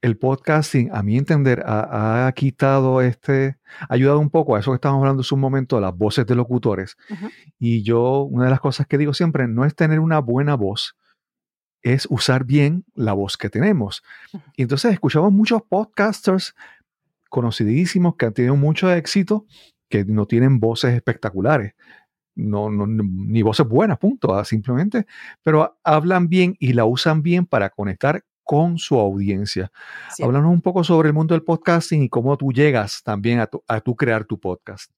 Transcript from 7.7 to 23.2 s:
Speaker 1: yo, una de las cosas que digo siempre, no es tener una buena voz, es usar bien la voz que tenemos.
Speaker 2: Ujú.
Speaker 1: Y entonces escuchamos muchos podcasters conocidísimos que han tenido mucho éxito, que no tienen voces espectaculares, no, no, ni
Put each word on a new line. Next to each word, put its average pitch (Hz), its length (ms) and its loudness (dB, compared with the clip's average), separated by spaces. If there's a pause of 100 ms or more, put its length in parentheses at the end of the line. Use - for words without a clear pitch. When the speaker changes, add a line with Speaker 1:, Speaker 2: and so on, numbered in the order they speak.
Speaker 1:
yo, 120 380 2
una 131 240 -2
de 127 60 2
las 131 100 0
cosas 139 260 -2
que 143 100 0
digo 147 160 0
siempre, 147 360 0
no 117 160 0
es 151 100 0
tener 156 240 2
una 160 200 2
buena 139 360 0
voz, 104 400 -4 (840)
es 127 280 0
usar 131 360 0
bien 147 480 2
la - 180 -2
voz 101 240 -2
que - 140 -8
tenemos. 131 540 -2 (280)
Speaker 2:
Ujú. 190 120 -16 (120)
Speaker 1:
Y 135 60 -4
entonces 139 320 0
escuchamos 165 400 2
muchos 220 300 2
podcasters 202 920 -2 (720)
conocidísimos 135 880 0
que 120 120 -2
han 107 60 -4
tenido 127 220 0
mucho 156 340 0
éxito, 190 560 -2 (420)
que 101 160 0
no 104 220 0
tienen 127 340 2
voces 117 360 0
espectaculares, 110 800 -2 (600)
no, 104 380 -4
no, 104 160 -2
ni 104 560 -2